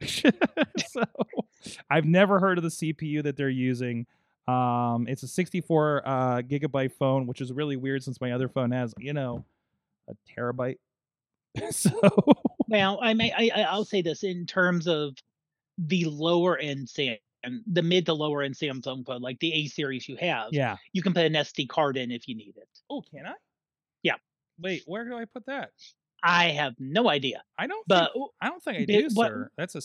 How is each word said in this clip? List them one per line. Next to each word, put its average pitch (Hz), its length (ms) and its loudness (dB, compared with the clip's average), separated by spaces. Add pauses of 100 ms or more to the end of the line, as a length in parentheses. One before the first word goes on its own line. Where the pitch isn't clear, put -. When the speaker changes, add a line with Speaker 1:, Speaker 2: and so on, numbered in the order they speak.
Speaker 1:
<laughs> - 320 2 (560)
So, 240 140 -4 (880)
I've 156 140 4
never 185 360 6
heard 185 180 4
of 165 60 0
the 165 60 -2
C 156 220 -2
P 156 160 -8
U 151 140 -2
that 143 140 -4
they're 139 120 0
using. 127 580 -2 (400)
Um, 120 600 2
it's 135 140 -6
a 131 60 -10
sixty-four, 156 800 2
uh, 127 360 0
gigabyte 135 500 -2
phone, 135 340 2
which 123 140 -8
is 127 120 -6
really 143 240 -4
weird 135 260 -2
since 131 180 -10
my 123 120 -2
other 123 160 0
phone 123 220 0
has, 123 280 -2
you 135 140 -8
know, 131 320 -4 (640)
a - 60 -16 (240)
terabyte. 123 380 -2 (800)
<laughs> - 140 -6
So - 200 2 (760)
Speaker 2:
Well, 202 340 2
I 226 120 2
may, 226 180 0
I, 220 220 2
I, - 80 2
I'll 190 220 0
say 196 180 0
this 160 220 -4
in 175 220 -6
terms 180 420 2
of 151 260 -2 (640)
the 170 280 0
lower 170 520 2
end 139 300 -6
Sam-, 127 300 -2 (480)
the 175 160 2
mid 170 240 4
to 170 80 2
lower 147 280 -2
end 139 140 -4
Samsung 131 500 -6
phone, 123 160 -8
like 127 180 -8
the 165 140 0
A 156 120 -2
series 135 420 -6
you 131 80 -12
have, 175 360 -2
Speaker 1:
Yeah. 127 240 0 (160)
Speaker 2:
you 190 100 -2
can 185 120 2
put 170 120 4
an 156 100 0
S 147 160 -2
D 147 140 -4
card 143 300 0
in 123 140 -4
if 120 180 -10
you 135 80 -8
need 104 200 -18
it. - 120 -20 (220)
Speaker 1:
Oh, 269 120 -8
can 147 240 -20
I? 262 80 -12 (680)
Speaker 2:
Yeah. 135 140 0 (420)
Speaker 1:
Wait, 175 280 -6
where 208 180 -8
do 240 120 -10
I 233 100 -10
put 233 200 -16
that? 262 240 -8 (560)
Speaker 2:
I 175 260 6
have 143 260 -2
no 156 320 2
idea. 135 320 0 (160)
Speaker 1:
I 185 80 -4
don't 427 200 -10
Speaker 2:
But 170 280 4
Speaker 1:
think, 269 120 -4 (140)
I 254 80 -2
don't 339 160 -8
think 254 140 -4
I 240 80 -2
Speaker 2:
be-, 208 160 6
Speaker 1:
do, 311 120 -2
Speaker 2:
what, 220 140 2
Speaker 1:
sir. 247 300 -8
That's 175 180 -6
a 151 80 -8